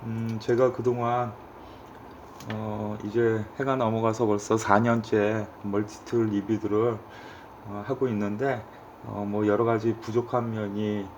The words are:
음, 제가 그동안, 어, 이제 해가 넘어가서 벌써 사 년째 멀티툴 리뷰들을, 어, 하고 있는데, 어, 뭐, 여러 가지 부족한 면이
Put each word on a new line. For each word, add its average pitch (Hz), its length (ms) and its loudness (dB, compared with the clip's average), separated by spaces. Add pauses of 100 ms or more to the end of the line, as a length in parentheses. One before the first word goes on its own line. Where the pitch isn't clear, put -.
음, 113 380 -4
제가 123 320 4
그동안, 120 580 0 (1200)
어, 107 540 -6
이제 110 400 2 (120)
해가 135 200 0
넘어가서 113 480 2
벌써 107 320 2
사 101 220 4
년째 110 680 2 (140)
멀티툴 107 720 0
리뷰들을, 104 640 0 (720)
어, 104 200 -8
하고 131 220 0
있는데, 107 520 -2 (440)
어, 104 200 -6
뭐, 104 220 2
여러 104 160 6
가지 113 380 2
부족한 120 500 0
면이 104 560 -2 (100)